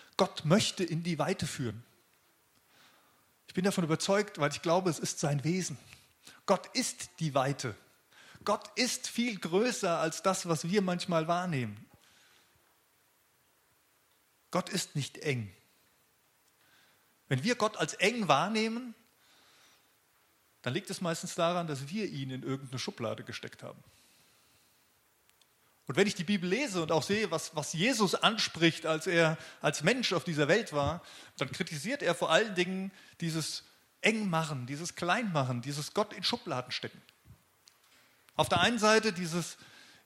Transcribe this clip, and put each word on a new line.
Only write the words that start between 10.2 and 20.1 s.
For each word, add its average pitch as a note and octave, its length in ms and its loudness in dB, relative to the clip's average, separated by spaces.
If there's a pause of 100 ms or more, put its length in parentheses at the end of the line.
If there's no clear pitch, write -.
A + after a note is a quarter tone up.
das, F#3 260 0
was E3 220 0
wir G3+ 140 4
manchmal F3 440 0
wahrnehmen. D3+ 560 -2 (2750)
Gott - 180 -2
ist - 260 -4
nicht C#3+ 220 -4
eng. A#2+ 340 -2 (1800)
Wenn C3 140 0
wir A#3+ 120 2
Gott G#3+ 220 0
als D#3+ 180 -2
eng G#3+ 320 2
wahrnehmen, A3 680 2 (1700)